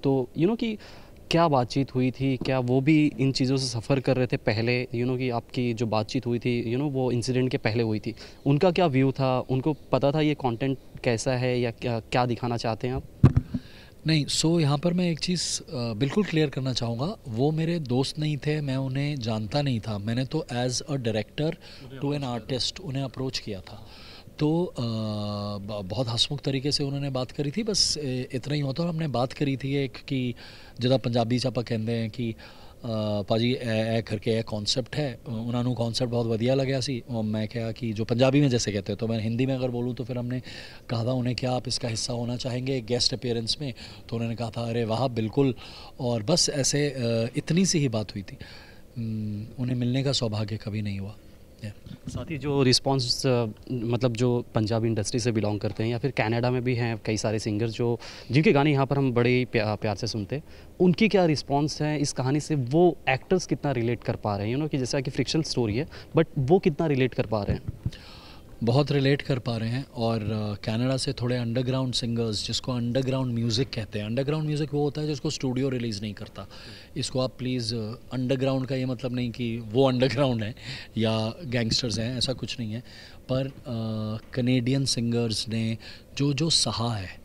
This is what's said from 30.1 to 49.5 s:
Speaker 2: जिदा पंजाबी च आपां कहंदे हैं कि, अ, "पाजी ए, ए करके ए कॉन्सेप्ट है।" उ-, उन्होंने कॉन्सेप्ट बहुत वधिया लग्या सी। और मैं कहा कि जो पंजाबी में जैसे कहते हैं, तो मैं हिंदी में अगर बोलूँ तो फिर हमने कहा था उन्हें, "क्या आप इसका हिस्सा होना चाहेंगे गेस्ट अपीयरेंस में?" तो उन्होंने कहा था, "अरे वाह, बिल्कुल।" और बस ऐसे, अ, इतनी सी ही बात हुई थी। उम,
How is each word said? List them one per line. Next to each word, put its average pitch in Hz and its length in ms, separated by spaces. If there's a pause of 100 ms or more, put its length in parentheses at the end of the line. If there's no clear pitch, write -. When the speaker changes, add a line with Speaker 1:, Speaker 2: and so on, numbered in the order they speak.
Speaker 2:
जिदा 123 160
पंजाबी 120 420
च 123 80
आपां 117 180
कहंदे 113 280
हैं 113 180
कि, 117 220
अ, 110 40 (840)
"पाजी 117 300
ए, 113 460
ए 113 40
करके 110 280
ए 113 120
कॉन्सेप्ट 107 540
है।" 139 220 (100)
उ-, - 20
उन्होंने 120 440
कॉन्सेप्ट 117 380
बहुत 120 140
वधिया 117 280
लग्या 135 260
सी। 120 300
और 113 140
मैं 107 240
कहा 113 240
कि 110 200
जो 107 120
पंजाबी 131 360
में 143 80
जैसे 117 240
कहते 101 200
हैं, 98 60
तो 117 80
मैं 113 140
हिंदी 113 260
में 135 80
अगर 127 140
बोलूँ 120 260
तो 120 100
फिर 123 140
हमने 123 240 (480)
कहा 113 140
था 123 80
उन्हें, 123 240
"क्या 127 160
आप 123 160
इसका 120 200
हिस्सा 113 240
होना 120 240
चाहेंगे 127 440
गेस्ट 120 340
अपीयरेंस 117 460
में?" 135 140 (340)
तो 120 80
उन्होंने 117 200
कहा 117 140
था, 117 180
"अरे 117 160
वाह, 110 240
बिल्कुल।" 117 460 (460)
और 120 220
बस 160 280
ऐसे, 143 400
अ, 117 460
इतनी 165 300
सी 175 120
ही 143 100
बात 110 260
हुई 101 80
थी। - 140 (600)
उम, 110 640